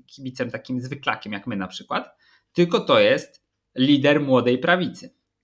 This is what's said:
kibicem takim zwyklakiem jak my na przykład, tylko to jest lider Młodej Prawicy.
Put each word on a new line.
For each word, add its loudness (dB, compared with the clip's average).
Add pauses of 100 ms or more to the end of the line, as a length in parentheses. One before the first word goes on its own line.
kibicem -10
takim -8
zwyklakiem -8
jak -10
my -6
na -6
przykład, -10 (440)
tylko 0
to 4
jest 0 (300)
lider 4
Młodej 2
Prawicy. -2 (300)